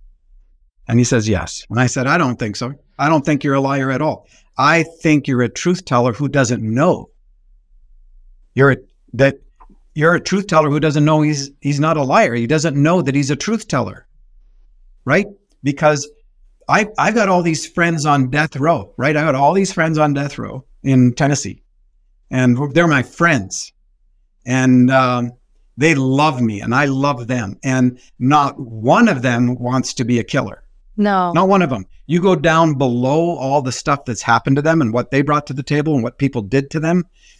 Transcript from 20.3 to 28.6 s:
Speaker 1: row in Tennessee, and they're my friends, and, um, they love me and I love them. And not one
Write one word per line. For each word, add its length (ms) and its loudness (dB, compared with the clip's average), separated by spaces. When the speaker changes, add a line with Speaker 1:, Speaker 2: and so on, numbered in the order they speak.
Speaker 1:
row 280 -12
in 300 4
Tennessee, 500 -2
and 280 2
they're 140 4
my 160 2
friends, 680 -4
and, 460 2
um, 400 0
they 180 2
love 460 0
me 180 -2
and 160 -4
I 100 2
love 420 -2
them. 360 -6
And 340 0
not 400 0
one 480 2